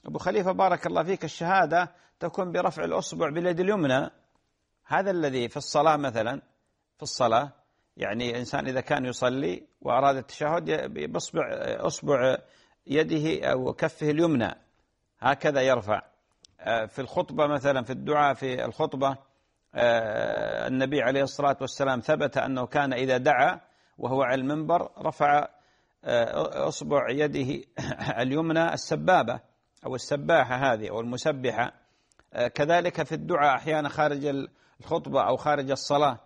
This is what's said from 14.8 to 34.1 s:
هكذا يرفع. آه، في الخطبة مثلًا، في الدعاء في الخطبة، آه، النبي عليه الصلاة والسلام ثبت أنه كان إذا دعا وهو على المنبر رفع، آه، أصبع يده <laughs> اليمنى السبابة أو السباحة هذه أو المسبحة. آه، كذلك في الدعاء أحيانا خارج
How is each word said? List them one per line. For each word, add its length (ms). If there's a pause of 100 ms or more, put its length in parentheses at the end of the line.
هكذا 420
يرفع. 400 (580)
آه، 260
في 160
الخطبة 460
مثلًا، 360
في 60
الدعاء 440
في 320
الخطبة، 520 (580)
آه، 920
النبي 340
عليه 220
الصلاة 380
والسلام 380
ثبت 380
أنه 280
كان 280
إذا 240
دعا 440 (360)
وهو 260
على 180
المنبر 560
رفع، 500 (560)
آه، 640
أصبع 420
يده 540 (120)
<laughs> 460
اليمنى 520
السبابة 640 (460)
أو 100
السباحة 600
هذه 340
أو 100
المسبحة. 720 (640)
آه، 140
كذلك 560
في 120
الدعاء 400
أحيانا 340
خارج 360